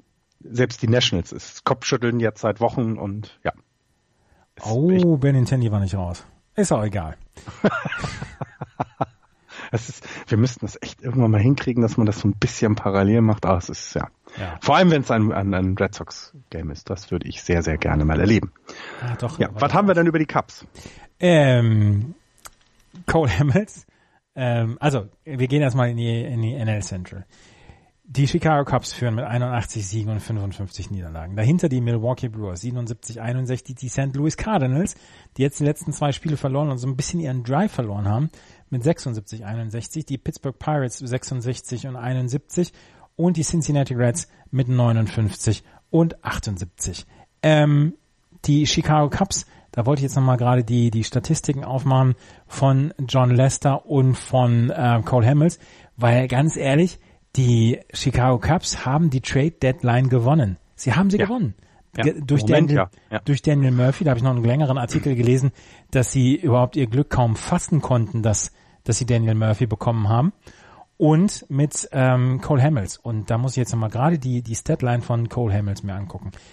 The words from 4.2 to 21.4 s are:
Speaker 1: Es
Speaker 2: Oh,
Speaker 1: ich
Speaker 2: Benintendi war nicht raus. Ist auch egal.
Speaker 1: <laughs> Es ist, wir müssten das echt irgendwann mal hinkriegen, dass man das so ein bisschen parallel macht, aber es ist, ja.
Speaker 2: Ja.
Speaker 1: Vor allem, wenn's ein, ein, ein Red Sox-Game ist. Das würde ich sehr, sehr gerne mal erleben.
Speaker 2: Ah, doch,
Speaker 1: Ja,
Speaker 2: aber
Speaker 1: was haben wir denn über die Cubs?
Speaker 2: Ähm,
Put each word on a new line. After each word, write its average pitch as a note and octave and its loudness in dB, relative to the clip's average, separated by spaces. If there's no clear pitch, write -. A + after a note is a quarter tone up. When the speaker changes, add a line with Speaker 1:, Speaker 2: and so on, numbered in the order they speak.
Speaker 1:
Es - -16
Speaker 2:
Oh, C3+ 0
Speaker 1:
ich F#3 4
Speaker 2:
Benintendi B2+ 2
war G#2 0
nicht G2 -2
raus. F2+ -6
Ist G3+ 2
auch A#2 0
egal. F#2+ -6
Speaker 1:
<laughs> - 6
Es - -6
ist, - -18
wir A2+ 0
müssten A#2+ 0
das G#2 -10
echt - -16
irgendwann B2 2
mal G#2 4
hinkriegen, B2 2
dass A2+ 0
man A2+ 2
das G#2 -2
so G#2+ 2
ein G2+ 0
bisschen - -2
parallel G2 2
macht, G#2+ 2
aber F#2 2
es F2+ -6
ist, - -10
ja. - -4
Speaker 2:
Ja. F2 -10
Speaker 1:
Vor C#3+ 4
allem, F3+ 6
wenn's C#3+ 0
ein, A2 2
ein, G2 -2
ein F#2+ 0
Red F#2+ 0
Sox-Game - -14
ist. - -14
Das - -10
würde F2 -6
ich - -12
sehr, E2+ 0
sehr D#2+ -2
gerne D2+ 0
mal D#2 0
erleben. G2+ 2
Speaker 2:
Ah, B2 -6
doch, - -8
Speaker 1:
Ja, A2+ 0
Speaker 2:
aber G#2 -10
Speaker 1:
was C#3 0
haben G3 4
wir F#3 6
denn E3+ 4
über D#3+ 2
die D#3 0
Cubs? - -4
Speaker 2:
Ähm, A#2+ 4